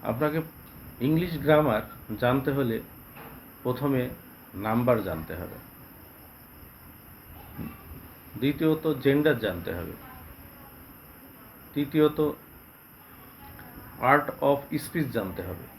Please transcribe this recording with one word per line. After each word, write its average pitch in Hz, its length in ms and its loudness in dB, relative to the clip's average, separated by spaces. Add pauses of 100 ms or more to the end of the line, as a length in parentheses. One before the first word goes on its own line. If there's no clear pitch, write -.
আপনাকে 147 300 0 (680)
ইংলিশ 165 260 2 (100)
গ্রামার 143 400 6 (400)
জানতে 131 340 2
হলে 117 200 2 (840)
প্রথমে 131 380 0 (640)
নাম্বার 117 320 4 (100)
জানতে 82 320 -6
হবে, - 180 -10 (2750)
দ্বিতীয়ত 156 440 2 (200)
জেন্ডার 147 300 6 (100)
জানতে 87 320 -4
হবে, 85 160 -6 (1800)
তৃতীয়ত 151 460 4 (1900)
আর্ট 143 180 6 (220)
অফ 143 80 6 (260)
স্পিচ 156 240 -2 (100)
জানতে 95 320 -4
হবে। 87 160 -8 (140)